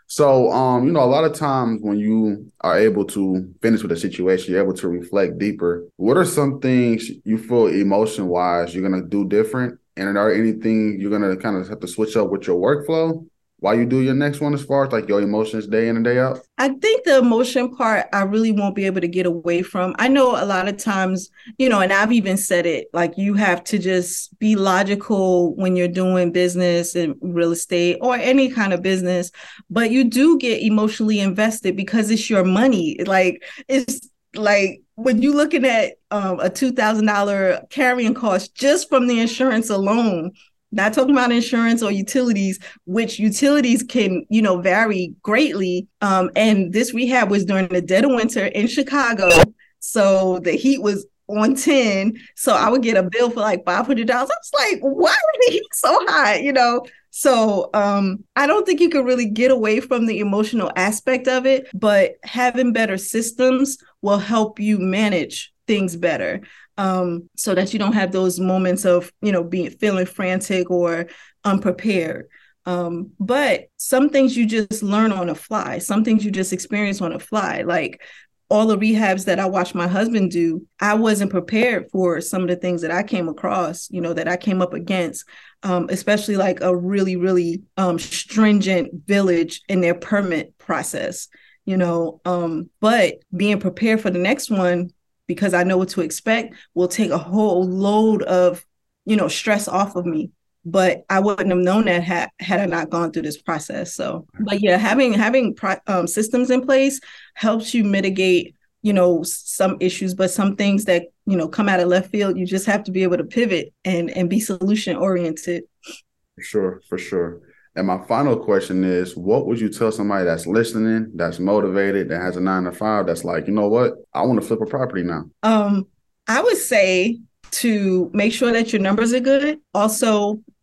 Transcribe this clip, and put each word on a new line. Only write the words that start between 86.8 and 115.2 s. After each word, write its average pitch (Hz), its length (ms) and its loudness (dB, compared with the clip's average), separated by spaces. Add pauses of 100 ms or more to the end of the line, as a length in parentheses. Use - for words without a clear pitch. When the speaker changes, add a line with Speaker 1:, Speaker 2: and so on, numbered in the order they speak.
Speaker 2:
really, 180 460 0 (160)
um, 180 220 0
stringent 190 1080 0
village 180 640 0
in 190 120 0
their 170 120 2
permit 180 640 -4
process, - 720 -6 (380)
you 190 120 -2
know. 170 480 -2
Um, 175 440 -4 (100)
but 214 400 2 (160)
being 202 240 0
prepared 220 420 -2
for 202 80 -2
the 180 100 -2
next 214 300 -2
one, 180 400 0 (380)
because 180 260 -2
I 180 100 4
know 185 140 0
what 185 120 0
to 185 120 -4
expect, 226 540 -4 (180)
will 180 160 0
take 214 200 -2
a - 80 0
whole 185 480 0
load 202 580 2
of, 180 420 2 (400)
you 214 100 2
know, 180 140 2
stress 208 400 -2
off 202 260 -2
of 180 100 -4
me. 160 260 -4 (340)
But 180 440 0
I 190 120 2
wouldn't 196 280 0
have 180 80 2
known 190 280 2
that 175 180 0
had, 175 260 -4 (100)
had 180 200 -2
I 202 60 0
not 165 240 -4
gone 165 240 -4
through 165 80 -6
this 151 200 -8
process. 160 540 -8
So, - 300 -8 (160)
but 202 200 -2
yeah, 185 140 4
having, 220 380 2
having 226 420 2
pro-, 190 320 -4
um, 185 180 0
systems 240 460 0
in 254 140 0
place 269 340 2 (340)
helps 220 400 -2
you 226 120 2
mitigate, 190 720 0 (260)
you 214 100 2
know, 180 300 4
s-, - 240 -8
some 190 340 -2
issues, 180 340 -2
but 185 180 0
some 196 260 0
things 202 280 0
that, 175 180 2 (220)
you 190 120 0
know, 160 100 -2
come 202 220 -2
out 185 100 2
of 180 80 2
left 185 240 0
field, 196 260 -2
you 185 80 -4
just 185 200 -4
have 202 180 0
to 190 80 -10
be 185 120 0
able 180 140 0
to 175 60 -2
pivot 202 500 -2 (120)
and, 175 240 -2
and 180 200 -2
be 196 120 0
solution 196 560 -2
oriented. 175 680 -4 (720)